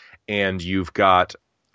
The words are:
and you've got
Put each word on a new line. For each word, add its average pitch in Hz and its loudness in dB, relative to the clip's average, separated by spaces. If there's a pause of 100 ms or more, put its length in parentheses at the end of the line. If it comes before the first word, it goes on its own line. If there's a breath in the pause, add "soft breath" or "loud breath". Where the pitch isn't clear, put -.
(280 soft breath)
and 98 -4
you've 92 -6
got 92 2 (400)